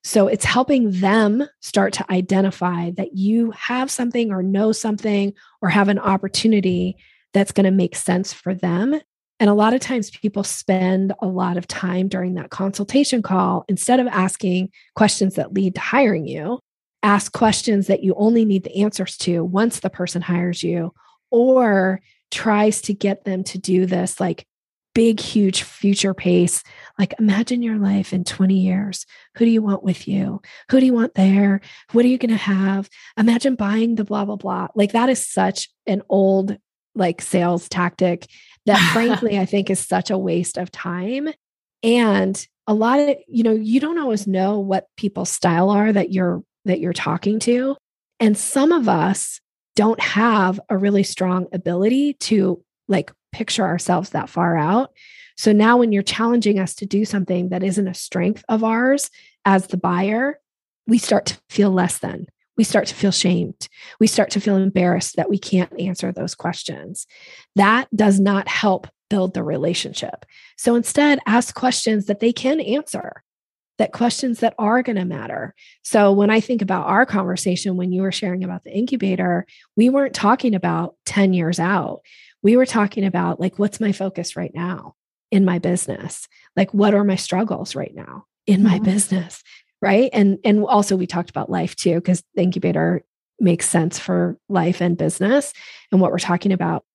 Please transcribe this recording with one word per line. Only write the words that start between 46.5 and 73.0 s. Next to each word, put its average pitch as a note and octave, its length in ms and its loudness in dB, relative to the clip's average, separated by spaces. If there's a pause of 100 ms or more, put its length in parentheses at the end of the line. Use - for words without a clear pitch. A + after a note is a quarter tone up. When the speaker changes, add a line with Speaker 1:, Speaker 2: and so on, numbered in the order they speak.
Speaker 1:
that F#3 160 0
you're F3 140 -4
talking G3+ 440 -2
to. B3 400 0 (420)
And G#3+ 160 4
some C#4 360 0
of B3+ 180 2
us F3+ 500 0 (360)
don't A3 240 2
have G#3 680 2
a G3+ 100 -2
really G3+ 260 2
strong F#3 500 -2
ability G#3+ 600 0
to, F#3+ 460 0 (280)
like, F#3+ 240 -2 (200)
picture A3 340 -4
ourselves F3 460 -2
that - 180 -6
far E3+ 280 0
out. G3 340 0 (460)
So G#3+ 140 2
now A3 260 6
when A#3 140 4
you're G3+ 100 2
challenging A3 560 0
us F#3 180 -2
to G3 120 -10
do G3+ 180 0
something F3+ 440 -2
that F3+ 120 -4
isn't F#3+ 260 -2
a F3+ 60 -6
strength F#3 560 -4
of A3 140 0
ours B3 480 0 (340)
as F#3+ 220 4
the F#3 100 -6
buyer, G#3 600 -2 (480)
we A3+ 100 2
start - 300 0
to - 100 -8 (120)
feel G3+ 200 2
less F#3 300 0
than. - 260 -10 (320)
We A3+ 60 4
start - 240 2
to - 80 -10
feel G3 160 0
shamed. - 560 -2 (320)
We A3 80 4
start - 240 0
to G3+ 80 -2
feel G3 160 0
embarrassed F#3 640 0
that F3 120 0
we G3+ 80 0
can't - 400 -2
answer F#3 360 -6
those - 200 -8
questions. - 720 -10 (520)
That G#3+ 360 2
does G3+ 260 4
not G3 280 2
help - 400 -2 (220)
build F#3+ 240 -2
the F3 100 -6
relationship. - 840 -6 (320)
So A#3 180 2
instead, C#4+ 520 2
ask A#3 260 2
questions A3 520 0
that G3+ 160 -2
they A#3 100 2
can C#4 300 -2
answer, - 600 -6 (540)